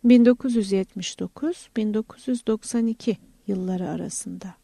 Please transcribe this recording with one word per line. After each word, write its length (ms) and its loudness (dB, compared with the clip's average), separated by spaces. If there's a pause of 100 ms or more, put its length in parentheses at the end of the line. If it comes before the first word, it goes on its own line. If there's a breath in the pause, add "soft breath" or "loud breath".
Bin 220 8
dokuz 300 2
yüz 160 0
yetmiş 480 -4
dokuz, 580 -8
bin 160 -2
dokuz 340 -6
yüz 200 -4
doksan 400 -2
iki 300 -4 (300)
yılları 420 -4
arasında. 760 -10